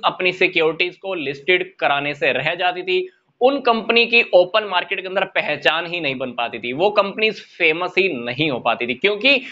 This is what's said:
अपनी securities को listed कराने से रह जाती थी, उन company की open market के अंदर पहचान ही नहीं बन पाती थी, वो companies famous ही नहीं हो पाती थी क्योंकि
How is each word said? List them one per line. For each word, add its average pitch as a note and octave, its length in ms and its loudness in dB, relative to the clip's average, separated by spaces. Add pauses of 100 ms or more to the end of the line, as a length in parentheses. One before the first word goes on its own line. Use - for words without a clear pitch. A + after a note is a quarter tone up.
अपनी F3+ 280 0
securities F3 640 0
को G3 160 -8
listed F3 600 -2
कराने C#3+ 380 0
से C#3+ 180 0
रह C3+ 240 -2
जाती F3+ 280 -2
थी, F#3 260 -2 (320)
उन C4+ 180 4
company A#3 460 2
की A#3 180 4 (100)
open F#3 300 6
market F#3+ 380 -4
के F#3 60 -10
अंदर F#3+ 160 -2
पहचान E3 640 -2
ही F3 140 -8
नहीं C#3 160 -4
बन B2+ 160 -6
पाती A#2 280 -6
थी, A#2+ 140 -6
वो F3 160 0
companies G#3 520 0
famous F3 560 -2
ही F#3 160 2
नहीं B2 380 -2
हो A#2+ 80 -4
पाती A#2 280 0
थी B2 60 -4
क्योंकि G#3 480 2 (100)